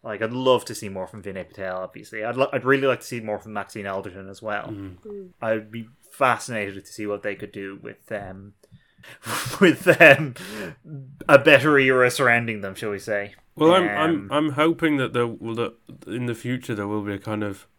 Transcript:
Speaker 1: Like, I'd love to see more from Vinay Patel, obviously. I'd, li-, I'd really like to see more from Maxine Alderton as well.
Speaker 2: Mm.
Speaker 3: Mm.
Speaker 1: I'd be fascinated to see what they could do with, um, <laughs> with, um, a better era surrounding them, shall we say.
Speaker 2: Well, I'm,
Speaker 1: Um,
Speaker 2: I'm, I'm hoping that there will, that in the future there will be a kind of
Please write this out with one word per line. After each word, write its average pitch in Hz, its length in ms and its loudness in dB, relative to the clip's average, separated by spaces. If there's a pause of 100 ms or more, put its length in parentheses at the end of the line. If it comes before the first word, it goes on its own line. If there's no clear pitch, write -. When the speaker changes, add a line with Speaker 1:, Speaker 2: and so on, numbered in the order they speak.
Speaker 1:
Like, 107 180 -8
I'd 113 100 -4
love 127 340 2
to 110 100 -12
see 110 120 -12
more 95 200 -8
from 107 160 -18
Vinay 95 260 -10
Patel, 92 300 -8
obviously. 107 440 -12
I'd, 120 140 -4
li-, 135 160 2
I'd 131 100 -2
really 135 240 4
like 123 140 0
to - 40 -18
see 123 140 -8
more 107 200 -6
from 110 120 -18
Maxine 104 340 -10
Alderton 95 440 -8
as 98 120 -18
well. 104 260 -6
Speaker 2:
Mm. 98 380 -12
Speaker 3:
Mm. 95 240 -14 (120)
Speaker 1:
I'd 110 300 -2
be 113 180 -12 (200)
fascinated 107 760 -2
to - 80 -20
see 107 120 -8
what 101 180 -6
they 101 120 -4
could 101 160 -14
do 98 300 -12
with, 113 280 -18
um, 98 440 -12 (580)
<laughs> - 480 -8
with, 180 280 4 (140)
um, 143 340 8 (920)
a 147 120 8
better 143 400 6
era 127 320 4
surrounding 117 500 0
them, 98 140 -8
shall 107 160 -6
we 98 80 -6
say. 101 340 -6 (220)
Speaker 2:
Well, 160 180 6
I'm, 185 160 4
Speaker 1:
Um, 104 80 -2
Speaker 2:
I'm, 151 340 -2
I'm 151 200 0
hoping 156 460 2
that 120 160 -2
there 120 140 2
will, 113 280 -8
that 113 180 -4 (320)
in 120 220 -6
the 117 80 -4
future 123 400 -6
there 104 120 -6
will 107 140 -2
be 101 120 -6
a 98 60 -6
kind 107 240 -6
of 101 240 -8 (120)